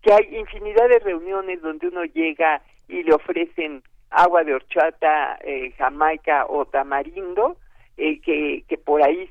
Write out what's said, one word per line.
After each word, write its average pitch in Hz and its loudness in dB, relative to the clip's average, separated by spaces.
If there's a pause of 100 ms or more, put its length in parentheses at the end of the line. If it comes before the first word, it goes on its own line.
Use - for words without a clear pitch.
que 208 8
hay 208 4
infinidad 214 0
de 247 8
reuniones 185 -4
donde 156 -8
uno 175 -6
llega 160 -2 (260)
y 175 -10
le 160 2
ofrecen 160 -2 (260)
agua 170 4
de 151 -2
horchata, 156 -2
eh, 131 -8
jamaica 147 0
o 143 -2
tamarindo, 170 -4 (400)
eh, 156 -4
que, 151 -4
que 160 -6
por 147 0
ahí 175 0